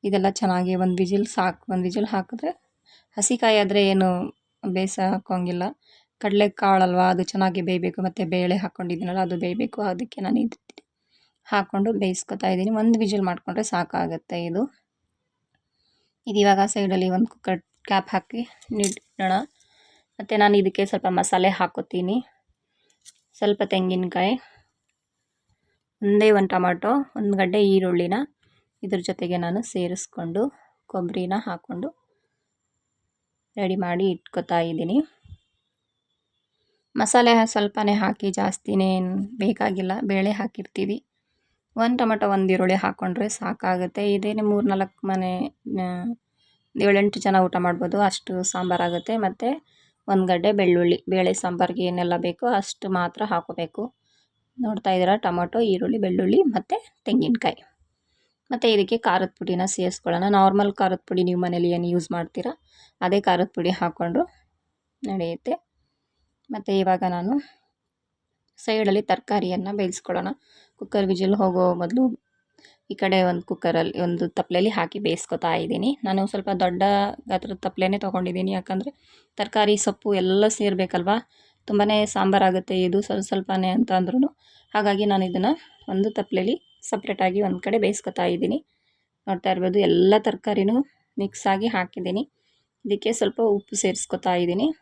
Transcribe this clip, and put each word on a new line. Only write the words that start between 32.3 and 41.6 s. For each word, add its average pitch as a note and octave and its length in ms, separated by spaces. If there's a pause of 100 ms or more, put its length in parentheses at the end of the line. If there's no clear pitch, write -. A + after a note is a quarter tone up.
ರೆಡಿ F#3+ 240
ಮಾಡಿ F3 300
ಇಟ್ಕೊತಾ F3 460 (100)
ಇದ್ದೀನಿ. E3+ 280 (2000)
ಮಸಾಲೆ A#3 340 (180)
ಸ್ವಲ್ಪನೇ G#3 500
ಹಾಕಿ, G3 260 (100)
ಜಾಸ್ತಿನೇ G3 560
ಏನ್ F#3 160 (320)
ಬೇಕಾಗಿಲ್ಲ. G3 480 (220)
ಬೇಳೆ G3 260
ಹಾಕಿರ್ತೀವಿ. G3 580 (840)